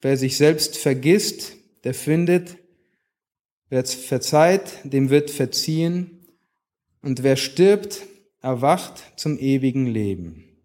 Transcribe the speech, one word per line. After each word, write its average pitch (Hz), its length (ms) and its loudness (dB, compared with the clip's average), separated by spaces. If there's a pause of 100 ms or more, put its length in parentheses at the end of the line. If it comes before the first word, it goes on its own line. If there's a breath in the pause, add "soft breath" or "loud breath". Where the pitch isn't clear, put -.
wer 135 160 0
sich 131 200 -2
selbst 156 400 2
vergisst, 147 800 0 (280)
der 131 100 -4
findet, 170 600 0 (1120)
wer 127 160 -2
verzeiht, 160 1000 0
dem 135 260 0
wird 147 200 2
verziehen, 165 840 -4 (880)
und 131 200 -4
wer 135 140 4
stirbt, 196 720 0 (360)
erwacht 131 760 -2
zum 151 200 -4
ewigen 135 480 0
Leben. 95 580 -6 (200)